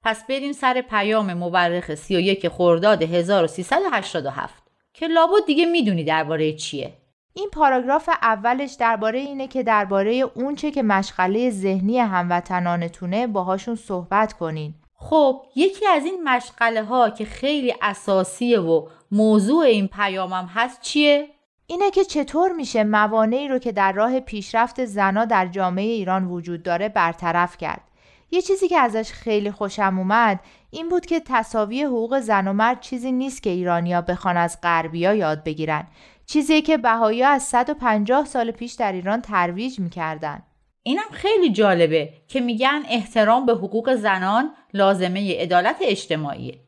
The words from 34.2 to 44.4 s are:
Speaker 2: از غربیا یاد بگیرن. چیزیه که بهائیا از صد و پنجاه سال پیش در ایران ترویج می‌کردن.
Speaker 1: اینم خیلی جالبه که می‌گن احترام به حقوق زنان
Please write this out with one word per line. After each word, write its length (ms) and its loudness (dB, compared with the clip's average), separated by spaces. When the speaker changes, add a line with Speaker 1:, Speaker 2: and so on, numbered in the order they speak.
Speaker 2:
از 260 0
غربیا 520 0
یاد 300 -2
بگیرن. 420 -4
چیزیه 360 2
که 140 2
بهائیا 520 2
از 140 4
صد 280 0
و 40 -2
پنجاه 500 2
سال 260 -2
پیش 220 -12
در 200 -4
ایران 280 -4
ترویج 580 -2
می‌کردن. 640 -6
Speaker 1:
اینم 300 -4
خیلی 380 2
جالبه 600 2
که 120 -4
می‌گن 480 0
احترام 580 2
به 60 4
حقوق 420 -2
زنان 600 0